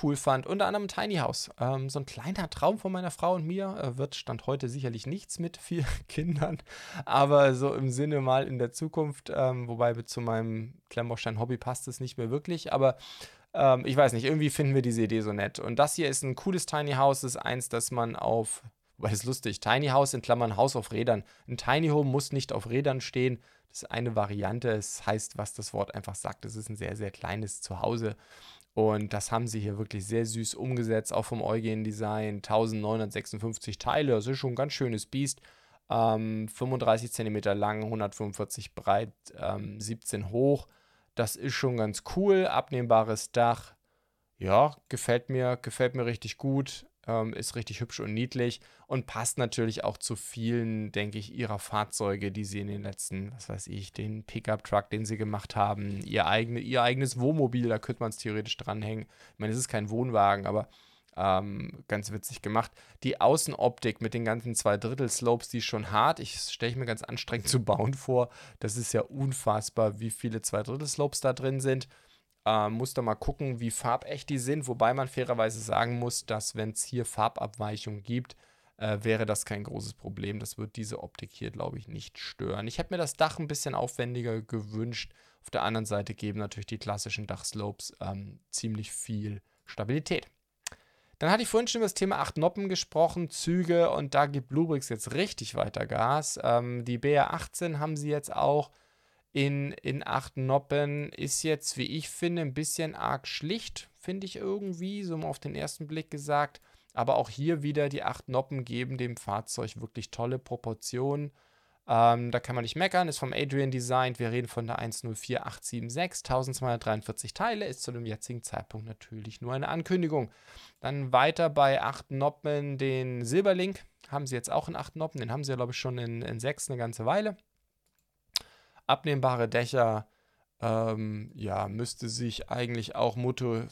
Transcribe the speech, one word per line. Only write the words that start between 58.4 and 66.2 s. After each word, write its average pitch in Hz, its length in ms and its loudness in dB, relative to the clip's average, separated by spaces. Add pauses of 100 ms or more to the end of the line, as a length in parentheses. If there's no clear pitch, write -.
dranhängen. 107 480 -6 (280)
Ich - 60 -14
meine, 107 140 0
es 123 60 0
ist 127 100 -2
kein 104 200 -2
Wohnwagen, 104 560 4
aber, 101 240 0 (460)
ähm, 98 720 0
ganz 104 240 -2
witzig - 320 -8
gemacht. 110 280 2 (320)
Die 131 160 0
Außenoptik 120 800 4
mit 110 120 -4
den 117 100 -2
ganzen 113 300 0
Zwei-Drittel-Slopes, 117 960 2
die 120 80 -4
ist 110 80 -2
schon 107 240 -4
hart. 120 300 4
Ich - 160 -8